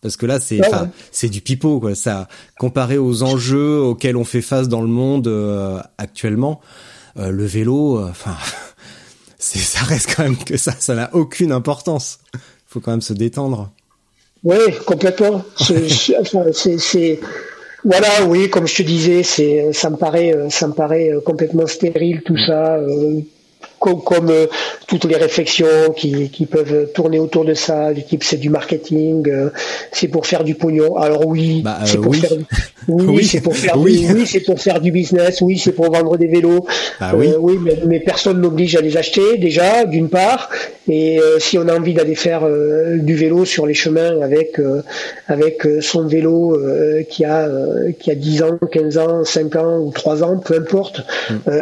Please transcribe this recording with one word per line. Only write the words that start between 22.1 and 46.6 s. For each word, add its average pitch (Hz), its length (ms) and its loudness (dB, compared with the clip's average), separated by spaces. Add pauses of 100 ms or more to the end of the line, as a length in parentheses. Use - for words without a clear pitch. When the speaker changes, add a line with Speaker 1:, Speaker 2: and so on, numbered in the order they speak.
Speaker 2:
tout 165 120 0
Speaker 1:
Mm. - 120 0
Speaker 2:
ça, 160 280 0
euh, 151 440 -2 (600)
co-, 180 180 2
comme, 170 320 0
euh, 160 160 4 (420)
toutes 175 180 0
les 160 100 2
réflexions 160 800 2
qui, 143 340 -2
qui 151 160 -4
peuvent 147 480 0
tourner 160 260 0
autour 160 260 0
de 233 80 2
ça, 151 400 0
du 143 100 -6
type 151 200 -4
c'est - 140 -2
du 139 120 -2
marketing, 156 800 0
euh, 139 200 0 (420)
c'est - 180 -2
pour 156 180 -2
faire 165 160 0
du 156 120 -2
pognon. 160 420 2
Alors 151 280 2
oui, 160 380 0
Speaker 1:
Bah, 107 180 -4
euh, 107 40 -2
Speaker 2:
c'est 104 120 2
pour 110 140 2
Speaker 1:
oui. 151 80 2
Speaker 2:
faire 165 180 2
du, 156 80 -8 (420)
oui, 170 180 2
Speaker 1:
<laughs> - 20 4
Oui. 202 180 4
Speaker 2:
c'est 165 160 0
pour 165 140 0
faire 165 240 0
Speaker 1:
Oui. 170 260 4
Speaker 2:
du, 180 80 4
oui, 226 140 2
c'est 190 140 -2
pour 185 180 -2
faire 170 220 0
du 175 100 0
business, 180 500 0
oui, 180 180 2
c'est 180 140 0
pour 165 180 2
vendre 165 260 2
des 165 100 2
vélos. 175 380 4 (340)
Speaker 1:
Bah 92 140 -4
Speaker 2:
Euh, 98 40 4
Speaker 1:
oui. 139 100 4 (120)
Speaker 2:
oui, 175 220 2
mais, 160 240 0
mais 165 140 2
personne 180 420 0
n'oblige 170 340 0
à 160 60 4
les 156 160 0
acheter 196 400 2
déjà, 180 480 2
d'une 165 240 0
part. 196 400 2 (380)
Et, 160 320 2
euh, 160 180 6
si 165 220 0
on 170 80 0
a 165 100 2
envie 170 160 0
d'aller 156 220 2
faire, 165 280 0
euh, 151 540 2
du 156 180 2
vélo 160 300 2
sur 160 220 2
les 151 80 2
chemins 165 460 2
avec, 151 380 2
euh, 139 220 2 (460)
avec, 151 400 2
euh, 151 140 2
son 160 260 -2
vélo, 160 480 2
euh, 151 480 0